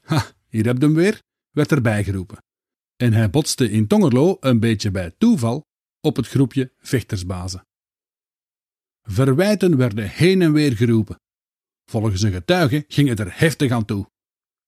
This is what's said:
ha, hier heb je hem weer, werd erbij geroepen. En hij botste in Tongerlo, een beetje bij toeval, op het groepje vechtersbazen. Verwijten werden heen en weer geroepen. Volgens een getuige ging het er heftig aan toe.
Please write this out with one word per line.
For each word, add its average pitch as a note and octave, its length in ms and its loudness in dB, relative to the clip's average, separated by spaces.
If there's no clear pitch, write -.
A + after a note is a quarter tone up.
ha, D3 240 -2
hier A2 180 -2
heb B2 120 0
je C3+ 80 2
hem D3+ 80 4
weer, F3+ 280 0
werd D3 200 -2
erbij A2+ 320 0
geroepen. F#2+ 340 -8
En A#2+ 180 0
hij A2 160 2
botste C3+ 420 -2
in A2 160 0
Tongerlo, E3+ 520 2
een B2+ 200 2
beetje G#2+ 320 -2
bij F#2 260 -6
toeval, D3+ 460 0
op D3 140 0
het B2+ 120 -4
groepje C3 500 -2
vechtersbazen. F#2 880 -8
Verwijten D3+ 760 2
werden A2+ 320 -2
heen F#3 320 2
en D#3 120 4
weer D3 220 2
geroepen. A2+ 440 0
Volgens G#2 320 -2
een G#2+ 100 0
getuige D3 560 0
ging C#3+ 220 0
het A2+ 100 -2
er F#2+ 200 -8
heftig D3 320 0
aan A#2 140 -2
toe. G2+ 240 -6